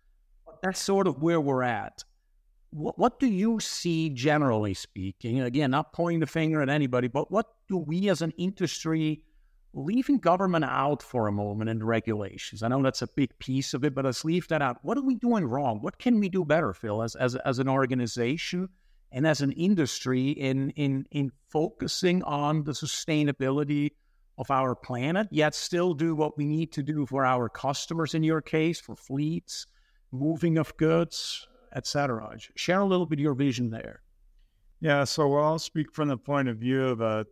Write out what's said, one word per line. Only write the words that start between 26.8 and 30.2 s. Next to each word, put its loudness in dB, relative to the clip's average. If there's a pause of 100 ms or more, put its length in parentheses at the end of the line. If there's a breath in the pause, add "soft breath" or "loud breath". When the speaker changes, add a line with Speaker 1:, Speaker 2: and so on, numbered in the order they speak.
Speaker 1:
do -2
for 0
our 2
customers, -4
in 2
your 2
case, 0
for -14
fleets, -6 (500)
moving 2